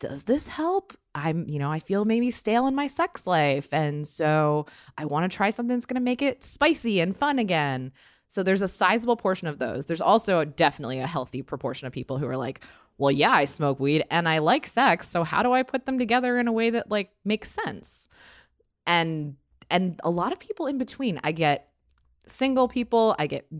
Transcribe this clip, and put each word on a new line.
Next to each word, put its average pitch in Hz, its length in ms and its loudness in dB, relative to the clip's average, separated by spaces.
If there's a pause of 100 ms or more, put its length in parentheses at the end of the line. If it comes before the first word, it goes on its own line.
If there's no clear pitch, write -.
"Does 143 220 -10
this 285 260 0
help? 370 420 -2 (260)
I'm, 160 300 -2
you 147 120 -4
know, 143 120 -2
I 156 80 -2
feel 196 240 -2
maybe 233 260 2
stale 233 380 0
in 269 80 0
my 285 120 -2
sex 339 380 -4
life. 147 460 2
And 147 340 -2
so 151 600 2 (320)
I 151 80 -8
wanna 151 240 0
try 196 200 0
something 240 240 -2
that's 247 120 -2
gonna 254 160 -4
make 247 200 0
it 277 220 -2
spicy 240 560 0
and 175 160 0
fun 277 240 0
again." 143 540 0 (340)
So - 160 -4
there's 190 180 4
a 196 60 0
sizable 226 480 2
portion 185 320 -2
of 147 120 -8
those. 123 260 -4
There's 165 160 -4
also 185 420 4
definitely 143 560 -2
a - 80 -6
healthy 143 340 -6
proportion 135 460 -8
of 123 60 -12
people 131 240 -6
who 143 100 -4
are 127 80 -4
like, 131 300 -6 (320)
"Well, 139 140 4
yeah, 147 200 4
I 147 140 4
smoke 139 340 -2
weed 147 320 2
and 170 160 2
I 160 120 2
like 175 280 2
sex. 233 400 2
So 170 160 -2
how 160 180 0
do 247 120 2
I 254 100 2
put 254 220 -4
them 262 120 -2
together 247 400 0
in 240 120 0
a - 20 0
way 226 200 2
that, 226 200 -4
like, 208 200 -2 (120)
makes 214 260 -2
sense?" - 600 -8 (760)
And, 160 520 0 (320)
and 180 340 0
a 170 60 0
lot 175 240 0
of 381 60 -10
people 349 280 -6
in 285 100 -4
between. 247 460 -4
I 151 80 -2
get 156 380 0 (580)
single 262 400 2
people, 233 500 2
I 151 100 0
get 143 200 -8 (120)